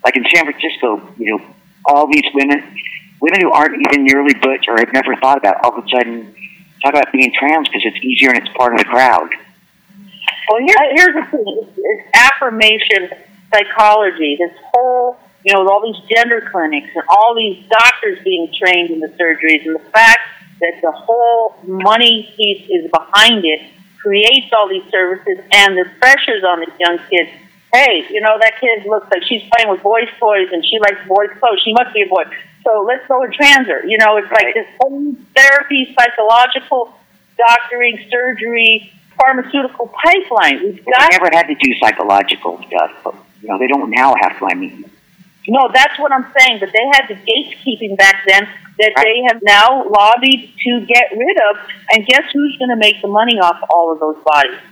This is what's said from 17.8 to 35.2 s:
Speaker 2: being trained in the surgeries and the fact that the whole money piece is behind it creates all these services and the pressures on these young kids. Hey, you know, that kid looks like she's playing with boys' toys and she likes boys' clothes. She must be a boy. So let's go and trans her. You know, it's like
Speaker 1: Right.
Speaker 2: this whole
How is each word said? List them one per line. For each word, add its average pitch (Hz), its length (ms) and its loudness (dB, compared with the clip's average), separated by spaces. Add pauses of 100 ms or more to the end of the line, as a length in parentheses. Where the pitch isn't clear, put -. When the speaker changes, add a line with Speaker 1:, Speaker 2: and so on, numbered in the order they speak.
Speaker 2:
being 175 340 -4
trained 175 320 0
in 160 100 -6
the 156 100 -8
surgeries 160 560 -2
and 160 100 -4
the - 160 -12
fact 226 280 4 (400)
that 170 220 -6
the 165 100 -2
whole 233 720 -2
money 214 720 0
piece - 340 -6
is 165 220 -4
behind 208 540 0
it 156 160 -2 (400)
creates 214 520 0
all 214 140 2
these 190 240 -8
services 185 460 -2 (160)
and 196 240 4
the 180 80 0 (140)
pressures 254 440 2
on 175 180 0
these 165 180 -12
young 175 180 0 (120)
kids. 170 200 -2 (440)
Hey, 240 360 2
you 208 120 -4
know, 220 180 2
that 220 200 2
kid 226 280 -2
looks 214 240 -2
like 180 120 -2
she's 226 200 -6 (120)
playing 226 140 0
with 185 140 -4
boys' 226 260 0 (100)
toys 202 320 0
and 165 140 -6
she 220 140 -2
likes 202 180 0 (100)
boys' 202 220 0 (100)
clothes. 214 240 0
She 220 100 -4
must 226 200 0
be 214 80 -2
a 196 60 0
boy. 180 160 -2 (400)
So 220 240 0
let's 254 200 -4
go 262 140 0
and 233 120 -6
trans 277 340 2
her. 156 180 -4
You 214 140 -2
know, 214 180 4
it's 202 140 -4
like 220 140 2
Speaker 1:
Right. - 100 -4
Speaker 2:
this 220 120 -4 (120)
whole 277 360 -2 (200)